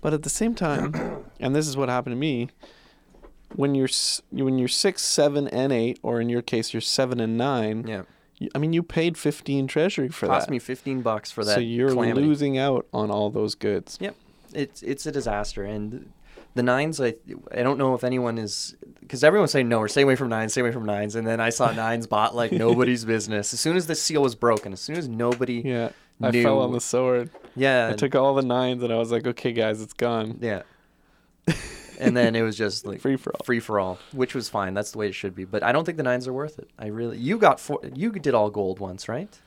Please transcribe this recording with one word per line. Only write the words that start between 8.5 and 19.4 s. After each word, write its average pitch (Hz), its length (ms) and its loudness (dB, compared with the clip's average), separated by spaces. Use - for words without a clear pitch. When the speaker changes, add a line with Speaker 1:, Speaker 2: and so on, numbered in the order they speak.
Speaker 1:
I - 20 -2
mean, 156 160 0
you 170 100 2
paid 165 340 0
fifteen 139 500 -2
treasury 151 420 0
for 135 180 -4
Speaker 2:
Cost - 200 2
Speaker 1:
that. - 40 -4
Speaker 2:
me 131 80 -2
fifteen 131 420 -6
bucks 110 300 -4
for 113 140 -6
that 104 100 2
Speaker 1:
So 123 40 4
you're 120 300 0
Speaker 2:
calamity. 127 360 2
Speaker 1:
losing 143 320 2
out 135 360 0
on 107 180 -2
all 104 180 0
those 107 260 -2
goods. 101 460 -4
Speaker 2:
Yep. 190 140 -8
It's, - 300 -6
it's 139 220 -6
a 156 60 -6
disaster. 104 520 -4
And 107 480 -8
the 123 80 0
nines, 139 360 0
I, 120 140 0
I 117 100 -2
don't 131 160 2
know 131 160 2
if 123 100 -2
anyone 123 360 0
is, - 360 -8
'cause 127 160 -2
everyone's 170 280 8